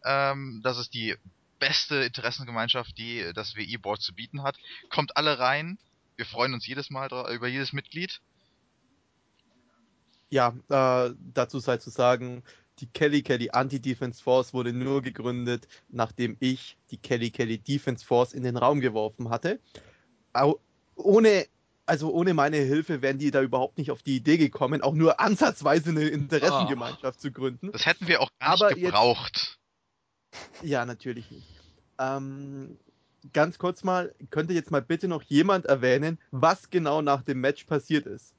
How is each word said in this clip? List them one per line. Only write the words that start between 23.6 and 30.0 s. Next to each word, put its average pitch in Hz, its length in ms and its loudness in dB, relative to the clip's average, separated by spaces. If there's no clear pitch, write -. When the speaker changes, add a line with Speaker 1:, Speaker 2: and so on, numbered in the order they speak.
Speaker 2:
nicht 139 140 -6
auf - 120 -8
die 139 120 -2
Idee 143 220 4
gekommen, 143 460 0
auch 139 100 2
nur 160 260 4
ansatzweise 160 680 2
eine 156 180 0
Interessengemeinschaft 135 1120 -2
Speaker 3:
Ah. - 40 -20
Speaker 2:
zu 139 120 -8
gründen. 131 400 -6
Speaker 1:
Das - 120 -4
hätten - 220 0
wir - 140 4
auch 262 80 0
gar 147 140 2
nicht 190 100 4
Speaker 2:
Aber 208 80 6
jetzt 180 140 -2
Speaker 1:
gebraucht. - 720 2